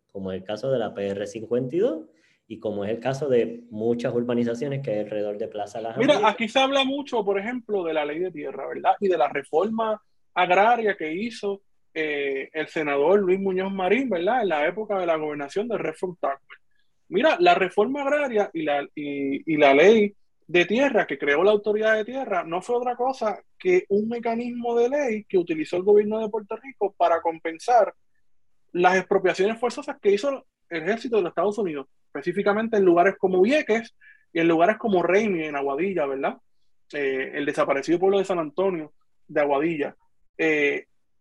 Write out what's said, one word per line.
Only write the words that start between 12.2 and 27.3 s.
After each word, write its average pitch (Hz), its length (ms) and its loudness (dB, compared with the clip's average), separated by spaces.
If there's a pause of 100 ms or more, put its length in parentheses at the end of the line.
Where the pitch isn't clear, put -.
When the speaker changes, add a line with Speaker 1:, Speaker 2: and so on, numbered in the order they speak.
Speaker 2:
el 156 160 -6
senador 151 520 2
Luis 190 200 2
Muñoz 190 320 -2
Marín, 196 380 -2
¿verdad? 202 320 0
En 196 80 0
la 151 160 0
época 202 320 -4
de 180 80 -2
la 165 120 0
gobernación 151 500 -6
de 214 100 -4
Redford 160 420 -6
Tackwell. - 400 -8 (500)
Mira, 277 300 2
la - 140 6
reforma 277 480 0
agraria 277 500 0
y 165 120 -6
la, 143 320 -2
y, 143 580 -4
y 151 40 0
la 139 180 8
ley 202 400 6 (320)
de 175 180 2
tierra 220 400 2
que 139 140 -8
creó 147 240 2
la 208 80 6
autoridad 214 440 0
de 214 100 -2
tierra 233 380 -4
no 170 180 -4
fue 240 160 -4
otra 247 180 -2
cosa 240 480 -4 (140)
que 180 320 2
un 208 200 0
mecanismo 233 680 -4
de 240 140 4
ley 254 360 -2
que - 120 -2
utilizó 165 400 -2
el 180 60 -4
gobierno 208 360 4
de 220 100 -4
Puerto 214 260 -6
Rico 254 420 -6
para 170 240 2
compensar 165 720 0 (800)